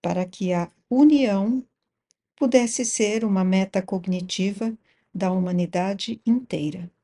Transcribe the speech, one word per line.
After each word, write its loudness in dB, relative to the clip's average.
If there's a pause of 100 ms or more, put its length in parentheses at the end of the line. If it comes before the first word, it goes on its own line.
para -2
que -4
a -2 (200)
união 4 (720)
pudesse 2
ser 0
uma 2
meta 2
cognitiva -4 (380)
da 0
humanidade -2
inteira. -2 (120)